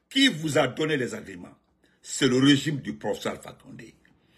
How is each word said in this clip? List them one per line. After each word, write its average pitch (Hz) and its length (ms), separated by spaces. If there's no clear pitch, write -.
Qui 269 200
vous 151 320
a 135 80
donné 156 300
les 113 180
agréments ? 90 420
C'est - 280
le 127 100
régime 143 400
du - 160
professeur 104 400
Alpha - 300
Condé. - 320